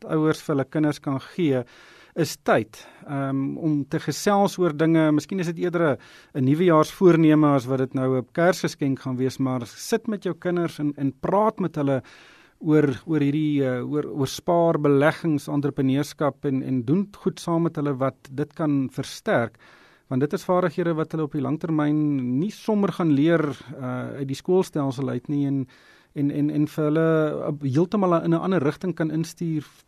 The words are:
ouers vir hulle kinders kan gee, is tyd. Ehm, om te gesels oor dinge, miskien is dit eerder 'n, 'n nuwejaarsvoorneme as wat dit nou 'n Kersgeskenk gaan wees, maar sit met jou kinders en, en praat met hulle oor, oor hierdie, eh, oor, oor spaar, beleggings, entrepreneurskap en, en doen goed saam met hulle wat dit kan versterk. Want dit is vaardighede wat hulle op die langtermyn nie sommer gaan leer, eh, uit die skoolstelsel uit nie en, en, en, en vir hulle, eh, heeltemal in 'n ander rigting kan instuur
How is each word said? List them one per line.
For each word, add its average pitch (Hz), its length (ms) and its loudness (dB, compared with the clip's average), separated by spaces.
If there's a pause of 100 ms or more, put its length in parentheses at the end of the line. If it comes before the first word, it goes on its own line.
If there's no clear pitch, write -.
ouers 156 360 0
vir 156 160 -2
hulle 131 80 0
kinders 151 360 -2
kan 135 200 -4
gee, 135 440 -2 (500)
is - 220 -4
tyd. - 500 -2 (220)
Ehm, 139 480 -4
om 147 320 -2
te 165 100 -4
gesels 202 600 0
oor 170 180 0
dinge, 160 360 4
miskien 151 280 -2
is 165 60 -4
dit 170 180 -4
eerder 170 320 0
'n, - 20 -8 (360)
'n 139 100 0
nuwejaarsvoorneme 156 1120 6
as 127 120 0
wat 131 120 -2
dit 131 160 -2
nou 131 240 0
'n 120 140 -4
Kersgeskenk 165 680 0
gaan 127 160 -6
wees, 127 220 -2
maar 127 280 -2
sit - 400 -6
met 208 160 -6
jou 175 120 -4
kinders 175 440 -4
en, 147 180 -2
en 139 240 -2
praat 214 380 0
met 185 160 -4
hulle 139 280 0 (580)
oor, 151 460 2
oor 156 140 0
hierdie, 143 440 0
eh, 127 180 -2
oor, 143 220 -4
oor 139 220 -2
spaar, 170 520 2
beleggings, 147 680 2
entrepreneurskap 143 960 -2
en, 131 180 -2
en 131 220 -4
doen 185 320 0
goed - 240 -4
saam 165 220 0
met 165 140 -2
hulle 143 200 -2
wat 135 340 -4
dit 143 240 -6
kan 143 380 0
versterk. 131 680 -4 (500)
Want 131 120 -2
dit 147 120 0
is 196 120 -6
vaardighede 180 500 0
wat 156 180 -4
hulle 156 120 -4
op 147 80 -6
die 151 80 -4
langtermyn 147 960 -2
nie 196 120 -2
sommer 202 420 -2
gaan 170 200 0
leer, 151 440 2 (240)
eh, 123 400 -8
uit 139 80 -6
die 135 80 -6
skoolstelsel 139 720 0
uit 123 200 -6
nie 143 180 0
en, 139 200 -2 (460)
en, 143 180 0
en, 147 200 0
en 151 180 2
vir 156 160 -4
hulle, 156 220 2 (420)
eh, 147 240 -4
heeltemal 175 500 2
in 165 120 2
'n 165 60 2
ander 180 220 0
rigting 156 320 -2
kan 160 160 -2
instuur 160 540 -4 (220)